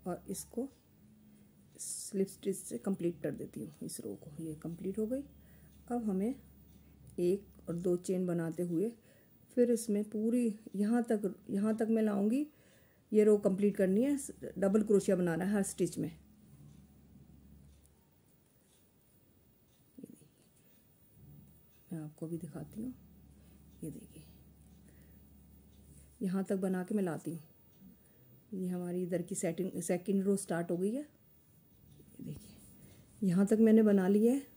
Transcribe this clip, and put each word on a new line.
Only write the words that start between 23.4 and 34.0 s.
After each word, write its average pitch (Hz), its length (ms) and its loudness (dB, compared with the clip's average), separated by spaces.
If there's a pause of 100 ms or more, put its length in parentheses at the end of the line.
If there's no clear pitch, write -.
ये 156 60 -8
देखिए, - 320 -18 (2000)
यहाँ 190 220 -2
तक 202 120 -2
बना 185 280 -2
के 196 100 -6
मैं 208 80 0
लाती 156 280 -4
हूँ। 165 100 -8 (1120)
ये 185 140 -4
हमारी 175 340 -4
इधर 175 200 -2
की 175 120 -6
setting, 180 480 -4
second 190 400 0
row 196 140 2
start 170 340 -4
हो 175 60 0
गई 185 140 0
है। 254 100 -4
ये - 1200 -20
देखिए, - 1040 -8
यहाँ 185 180 6
तक 220 140 4
मैंने 220 220 10
बना 202 260 6